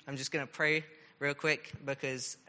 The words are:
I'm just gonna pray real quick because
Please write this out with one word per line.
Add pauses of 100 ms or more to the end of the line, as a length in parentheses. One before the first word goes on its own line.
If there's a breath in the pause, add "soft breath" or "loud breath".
I'm
just
gonna
pray (340 soft breath)
real
quick (120)
because (120)